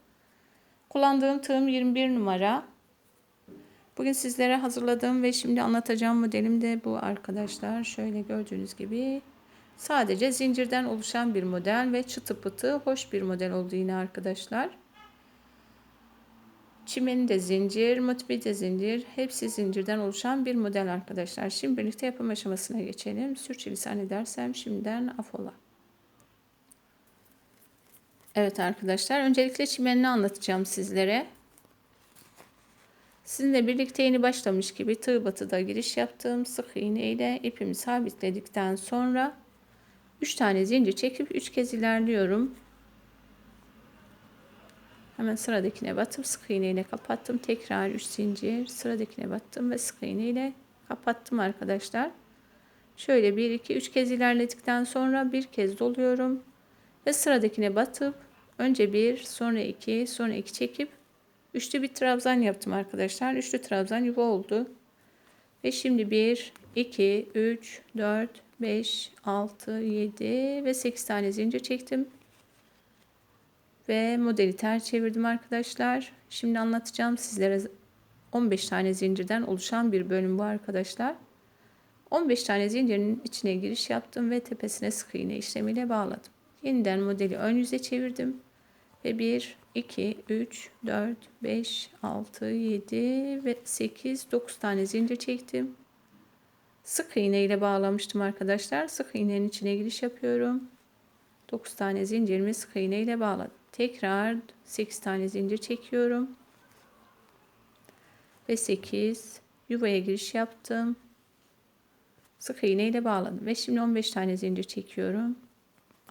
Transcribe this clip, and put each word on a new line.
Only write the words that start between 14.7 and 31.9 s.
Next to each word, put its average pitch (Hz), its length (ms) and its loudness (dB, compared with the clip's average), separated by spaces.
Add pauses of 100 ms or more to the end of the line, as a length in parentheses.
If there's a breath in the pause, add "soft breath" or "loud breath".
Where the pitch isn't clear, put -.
Çimeni 254 420 2
de 196 120 4
zincir, 202 600 2
motifi 247 440 -2
de 214 100 -2
zincir, 196 520 -2 (100)
hepsi 262 340 -4
zincirden 202 500 -2
oluşan 247 460 -2
bir 247 100 0
model 196 380 0
arkadaşlar. 185 560 -6
Şimdi 262 280 0
birlikte 220 280 -2
yapım 247 240 -4
aşamasına 208 520 -4
geçelim. 214 540 -6
Sürçülisan 208 640 -8
edersem 226 560 -4
şimdiden 226 640 -4
afola. 196 360 -10 (2750)
Evet 202 240 4
arkadaşlar, 190 600 2
öncelikle 262 440 4
çimenini 254 420 4
anlatacağım 196 580 2
sizlere. 196 600 0 (2000 soft breath)